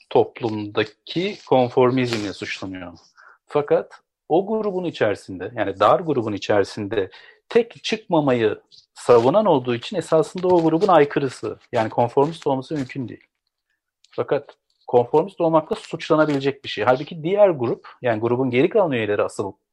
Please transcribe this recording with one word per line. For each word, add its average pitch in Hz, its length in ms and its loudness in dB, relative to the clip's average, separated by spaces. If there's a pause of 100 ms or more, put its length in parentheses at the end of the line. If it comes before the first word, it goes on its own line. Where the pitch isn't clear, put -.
(100)
toplumdaki 110 1300 -2 (100)
konformizmle 123 840 2
suçlanıyor. 92 600 -12 (540)
Fakat - 540 -2 (280)
o 185 180 0
grubun 208 380 -4
içerisinde, 98 720 -4
yani 98 240 -4
dar 127 200 4
grubun 127 320 -2
içerisinde 101 800 -2 (380)
tek - 360 0
çıkmamayı 139 760 0 (340)
savunan 131 520 4
olduğu 127 280 2
için 123 220 -8
esasında 165 520 -2
o 180 140 4
grubun 160 260 2
aykırısı. 143 680 0 (140)
Yani 110 180 -2
konformist 139 560 0
olması 135 280 -4
mümkün 131 340 -8
değil. - 160 -18 (880)
Fakat - 460 -6 (300)
konformist 151 540 0
olmakla 160 360 0
suçlanabilecek 151 880 -2
bir - 40 -12
şey. 104 160 -6
Halbuki 143 380 0
diğer 196 260 4
grup, 143 400 -4 (140)
yani 113 180 0
grubun 123 300 0
geri 127 180 2
kalan 185 240 2
üyeleri 107 300 0
asıl 98 300 -4 (200)